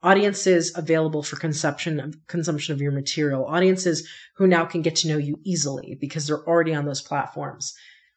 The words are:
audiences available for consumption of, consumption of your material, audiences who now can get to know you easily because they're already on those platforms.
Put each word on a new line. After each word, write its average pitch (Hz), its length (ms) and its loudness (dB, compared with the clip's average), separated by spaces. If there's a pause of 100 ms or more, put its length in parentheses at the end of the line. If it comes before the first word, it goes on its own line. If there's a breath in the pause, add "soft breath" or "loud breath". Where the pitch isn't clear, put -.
audiences 190 720 4
available 160 480 0
for 147 140 -8
consumption 151 640 -2
of, 151 140 -8 (120)
consumption 156 460 -4
of 139 80 -4
your 143 120 0
material, 139 520 -2
audiences 180 640 2 (280 loud breath)
who 190 100 4
now 170 180 6
can 170 180 -4
get 160 140 0
to 165 120 0
know 151 100 0
you 143 260 -4
easily 143 560 -4
because 143 260 -6
they're 151 220 -2
already 165 260 4
on 147 120 -2
those 139 160 -6
platforms. - 720 -8 (420 soft breath)